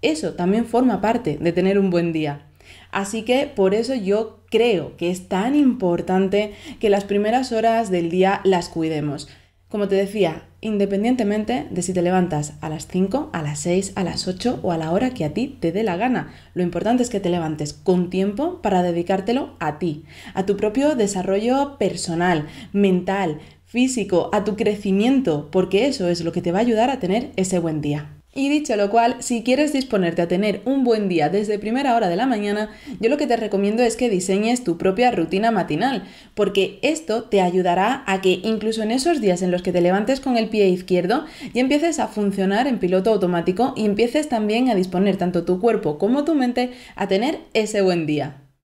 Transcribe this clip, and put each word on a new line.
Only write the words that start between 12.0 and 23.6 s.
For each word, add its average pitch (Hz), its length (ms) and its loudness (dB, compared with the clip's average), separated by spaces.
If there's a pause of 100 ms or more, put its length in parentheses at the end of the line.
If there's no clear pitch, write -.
levantas 175 580 0
a 160 80 -8
las 156 200 -10
cinco, 190 440 -2
a 165 100 -4
las 147 180 -6
seis, 185 340 -2
a 202 80 -2
las - 240 -4
ocho 190 360 -4
o 185 100 -2
a 165 60 -2
la 160 140 -4
hora 240 180 0
que 202 140 -6
a 147 80 -4
ti 240 280 -6
te 165 120 0
dé 208 120 -2
la 180 120 -2
gana, 202 360 -2 (220)
lo 180 80 -2
importante 180 400 0
es 240 80 -2
que 202 100 -2
te 180 100 -2
levantes 156 420 -4
con 180 380 0
tiempo 208 520 -2
para 190 200 2
dedicártelo 190 800 -2
a 151 180 -4
ti, 160 260 -4 (300)
a 190 120 -2
tu 196 100 0
propio 262 400 0
desarrollo 208 840 0
personal, 170 680 0 (260)
mental, 185 680 0 (320)